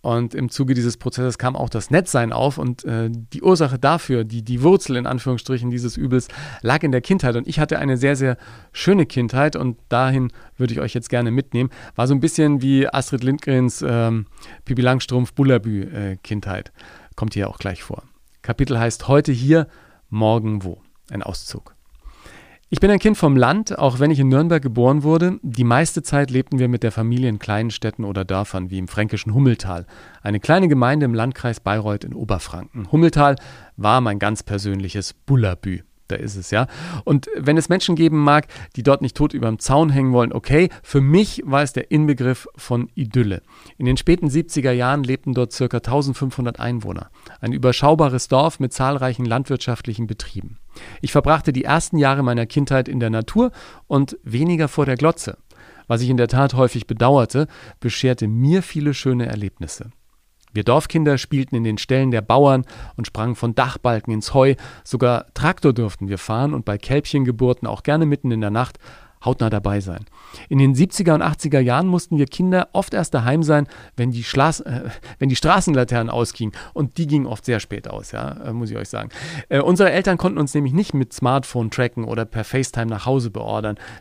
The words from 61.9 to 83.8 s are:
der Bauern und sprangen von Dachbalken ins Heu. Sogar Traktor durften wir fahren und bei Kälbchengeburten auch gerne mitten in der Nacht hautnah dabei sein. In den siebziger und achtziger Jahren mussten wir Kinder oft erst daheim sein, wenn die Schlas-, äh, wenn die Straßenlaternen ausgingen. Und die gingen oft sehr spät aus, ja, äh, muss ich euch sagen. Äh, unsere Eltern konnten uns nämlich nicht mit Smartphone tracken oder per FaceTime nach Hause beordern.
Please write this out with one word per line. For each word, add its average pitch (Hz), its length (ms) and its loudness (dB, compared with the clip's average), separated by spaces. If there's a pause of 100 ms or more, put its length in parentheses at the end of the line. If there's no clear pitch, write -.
der 117 120 0
Bauern 131 440 4 (300)
und 113 100 -6
sprangen 113 300 -6
von 120 180 -4
Dachbalken 123 580 -2
ins 110 220 -6
Heu. 135 220 6 (280)
Sogar 123 500 0
Traktor 147 400 2
durften 110 340 -4
wir 98 100 -4
fahren 127 380 -2
und 120 100 -6
bei 101 120 -2
Kälbchengeburten 123 880 0
auch 107 160 -6
gerne 156 220 2
mitten 143 260 0
in 110 100 -2
der 104 80 -2
Nacht 117 300 -4 (440)
hautnah 117 260 0
dabei 101 300 0
sein. 98 260 -8 (440)
In 135 100 4
den 135 160 6
siebziger 170 380 2
und 151 80 2
achtziger 151 380 0
Jahren 131 280 2
mussten 175 300 0
wir 143 80 4
Kinder 185 480 0
oft - 200 -2
erst - 200 -2
daheim 135 300 2
sein, 147 240 4 (280)
wenn 123 160 -2
die 117 120 -6
Schlas-, 147 380 0
äh, 117 280 -8 (300)
wenn 139 100 2
die 127 60 2
Straßenlaternen 131 720 2
ausgingen. 113 440 -4 (200)
Und 147 240 -4
die 165 100 -2
gingen 143 180 2
oft 117 200 -10
sehr 117 140 -2
spät - 300 -10
aus, 107 220 -12
ja, - 200 -8
äh, 123 220 -10
muss 117 160 -6
ich 110 80 -8
euch 107 120 -10
sagen. 110 200 -10 (400)
Äh, 135 100 2
unsere 180 320 4
Eltern 185 260 0
konnten 185 200 -2
uns 147 160 -2
nämlich 139 200 0
nicht 202 200 0
mit 135 200 -2
Smartphone 123 580 -2
tracken 120 320 -4
oder 113 220 -4
per 110 180 -8
FaceTime 123 440 -4
nach 107 180 -6
Hause 123 240 0
beordern. 107 480 -6 (240)